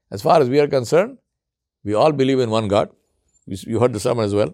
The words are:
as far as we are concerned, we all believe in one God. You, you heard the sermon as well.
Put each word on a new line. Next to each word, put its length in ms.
as 140
far 180
as 80
we 100
are 80
concerned, 520
we 100
all 180
believe 280
in 100
one 180
God. 220
You, 100
you 120
heard 140
the 60
sermon 260
as 80
well. 200